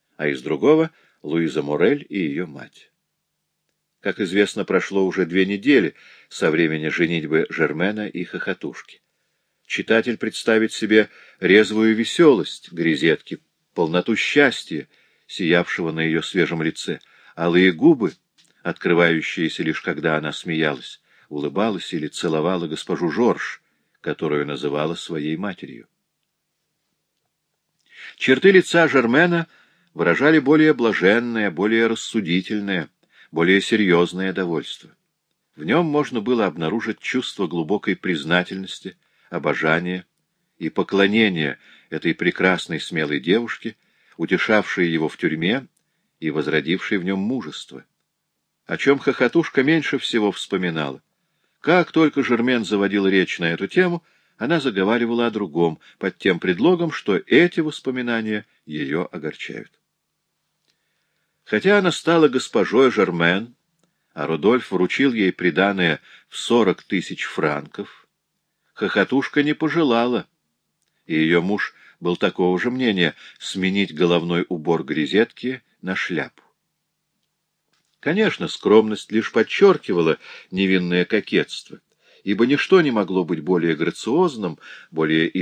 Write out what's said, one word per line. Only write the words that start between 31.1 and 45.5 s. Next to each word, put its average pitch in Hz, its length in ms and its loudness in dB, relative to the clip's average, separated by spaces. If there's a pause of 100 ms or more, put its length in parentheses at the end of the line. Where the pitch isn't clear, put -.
более 110 360 2
рассудительное, 98 1000 -2 (440)
более 87 280 4
серьезное 92 720 0
довольство. 85 580 -6 (680)
В - 80 -14
нем 165 220 0
можно 143 340 -2
было 113 260 0
обнаружить 92 540 -4
чувство - 460 -4
глубокой 87 500 -4
признательности, 90 1000 -4 (340)
обожания 82 760 -2 (520)
и 110 100 -8
поклонения 98 920 0 (320)
этой 80 240 -2
прекрасной, 90 640 -2
смелой 76 400 -4
девушке, 107 560 -2 (400)
утешавшей 95 720 0
его 80 200 0
в - 80 -8
тюрьме 87 500 -2 (540)